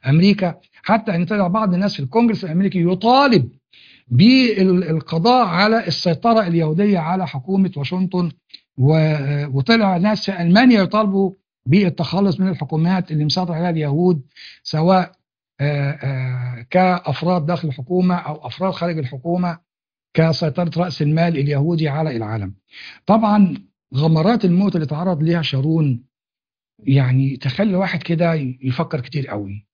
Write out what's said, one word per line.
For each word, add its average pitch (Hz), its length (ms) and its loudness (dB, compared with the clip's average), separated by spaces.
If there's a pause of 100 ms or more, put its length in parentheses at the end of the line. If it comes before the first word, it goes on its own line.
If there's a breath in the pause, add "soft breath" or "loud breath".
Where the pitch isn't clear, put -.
أمريكا، 180 520 2 (240 soft breath)
حتى 214 320 0
أن 170 100 0
طلع 202 220 0
بعض 202 260 0
الناس 196 200 0
في - 60 -10
الكونجرس 220 460 0
الأمريكي 175 460 0
يطالب 226 580 4 (580 soft breath)
بالقضاء 190 1400 4
على 214 400 0
السيطرة 202 600 0
اليهودية 170 520 0
على 170 280 -4
حكومة 190 500 -2
واشنطن، 180 540 -4 (460 loud breath)
و-، 147 680 2 (120)
وطلع 196 400 2
ناس 208 280 0
في 185 160 -6
ألمانيا 208 400 6
يطالبوا 196 520 0 (320)
بالتخلص 175 760 0
من 185 80 0
الحكومات 165 640 -2
اللي 151 140 -2
مسيطر 175 280 -4
عليها 170 160 -4
اليهود، 156 520 0 (420 loud breath)
سواء، 180 480 0 (500)
آه، 143 300 -2
آه، 127 800 -6
كأفراد 180 760 0
داخل 165 220 -4
الحكومة 180 480 -2
أو 151 320 -10
أفراد 180 260 -6
خارج 170 240 -6
الحكومة، 165 640 -4 (540)
كسيطرة 160 640 0
رأس 175 240 -4
المال 156 360 0
اليهودي 147 520 -2
على 147 280 -4
العالم. 104 360 -6 (520 loud breath)
طبعا 208 480 4 (420)
غمرات 160 500 2
الموت 180 300 2
اللي 156 120 -2
تعرض 156 360 -2
ليها 170 180 0
شارون 139 640 0 (800)
يعني 135 540 2
تخلي 190 320 -2
الواحد 180 340 -2
كده 170 300 0 (280)
يفكر 131 400 -4
كتير 139 260 -8
قوي. 101 460 -10